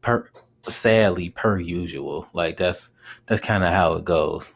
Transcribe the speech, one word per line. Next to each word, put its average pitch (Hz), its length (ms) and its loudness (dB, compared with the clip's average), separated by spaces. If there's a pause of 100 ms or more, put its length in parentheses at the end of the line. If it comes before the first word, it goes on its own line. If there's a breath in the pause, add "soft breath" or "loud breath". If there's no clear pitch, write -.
per, - 280 0 (400)
sadly, 98 640 2
per 104 280 0
usual. 82 720 -6
Like, 82 240 -2
that's, 90 340 -2 (360 loud breath)
that's 107 140 2
kinda 95 300 0
how 87 240 4
it 82 100 -6
goes. 78 520 -2